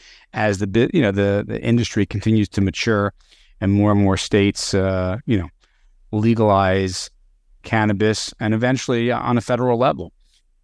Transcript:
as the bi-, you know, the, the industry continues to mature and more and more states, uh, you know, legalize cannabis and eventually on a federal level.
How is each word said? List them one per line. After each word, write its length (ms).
as 260
the 80
bi-, 260
you 80
know, 100
the, 360
the 140
industry 440
continues 440
to 120
mature 520
and 120
more 200
and 100
more 160
states, 560
uh, 520
you 120
know, 120
legalize 960
cannabis 760
and 140
eventually 580
on 260
a 40
federal 360
level. 360